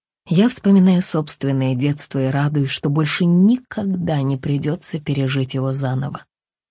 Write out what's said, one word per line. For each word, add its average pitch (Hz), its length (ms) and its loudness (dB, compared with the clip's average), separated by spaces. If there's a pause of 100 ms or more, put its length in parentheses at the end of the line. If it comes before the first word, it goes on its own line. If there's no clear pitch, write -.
(260)
я 190 220 2
вспоминаю 190 540 4
собственное 139 720 -2
детство 143 500 -2
и 135 60 0
радуюсь, 143 400 0
что - 200 -2
больше 156 340 0
никогда 180 960 2
не 135 140 0
придётся 147 640 -4
пережить 135 540 -2
его 135 200 -2
заново. 139 500 -4 (460)